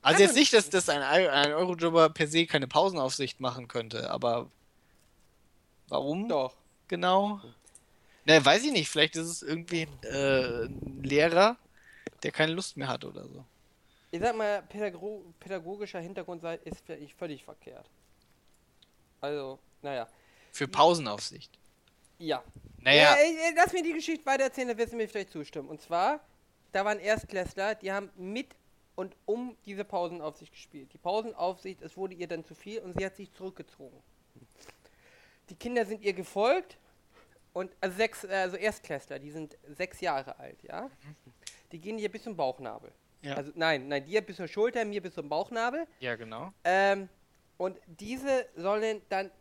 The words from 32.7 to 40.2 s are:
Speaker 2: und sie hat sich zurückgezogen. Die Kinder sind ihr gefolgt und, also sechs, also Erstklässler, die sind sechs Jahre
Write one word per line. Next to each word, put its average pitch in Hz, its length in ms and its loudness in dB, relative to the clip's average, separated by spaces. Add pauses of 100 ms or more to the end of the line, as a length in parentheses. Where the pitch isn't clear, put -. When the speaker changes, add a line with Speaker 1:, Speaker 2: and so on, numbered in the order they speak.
Speaker 2:
und 180 180 -8
sie 190 60 -2
hat 190 100 -10
sich 196 160 -18
zurückgezogen. 175 640 -16 (1500)
Die 180 60 -16
Kinder 240 300 -2
sind 202 180 -8
ihr 196 100 0
gefolgt 226 640 0 (760)
und, 185 260 -6
also 185 160 -4
sechs, 220 300 -2
also 185 320 -2
Erstklässler, 165 600 -4
die 143 140 -14
sind 156 260 -12 (120)
sechs 180 320 -8
Jahre 135 380 -4